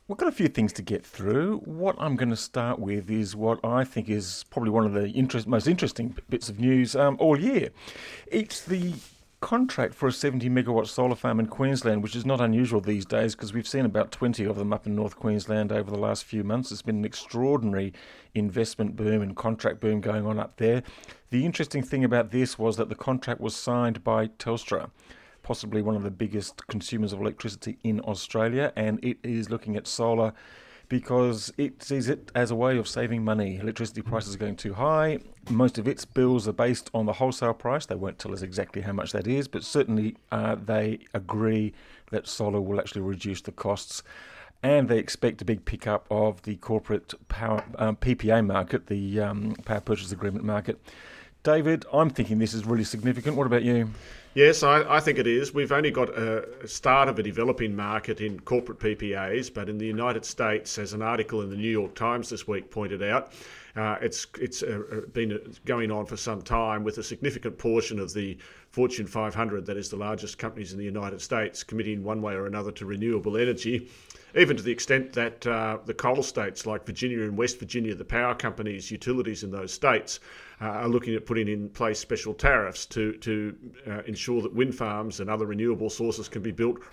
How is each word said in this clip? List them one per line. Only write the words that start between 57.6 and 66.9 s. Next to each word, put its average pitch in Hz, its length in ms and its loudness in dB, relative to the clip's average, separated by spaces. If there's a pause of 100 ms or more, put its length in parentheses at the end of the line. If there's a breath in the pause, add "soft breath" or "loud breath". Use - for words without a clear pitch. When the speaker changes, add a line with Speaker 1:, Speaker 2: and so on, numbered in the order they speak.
Speaker 2:
market 104 440 -2
in 104 200 -4
corporate 123 400 0
P 107 160 0
P 101 180 -4
As, 98 360 -2
but 101 200 -6
in 107 80 -4
the 107 80 -4
United 113 400 -2
States, 107 540 -2
as 101 140 -6
an 107 80 -6
article 113 400 0
in 98 80 -4
the 98 80 -6
New 110 120 -2
York 104 240 0
Times 117 360 -2
this - 180 -8
week 98 240 -4
pointed 101 320 -4
out, 110 300 0 (420 loud breath)
uh, 107 260 -2
it's, - 240 -4 (140)
it's, - 240 -4
uh, 107 180 -4 (100)
uh, 110 100 -6 (100)
been, 113 220 -2
uh, 104 40 -4 (280)
going 117 260 0
on 107 140 -2
for 113 100 -10
some 104 260 -6
time, 110 420 0
with 107 140 -2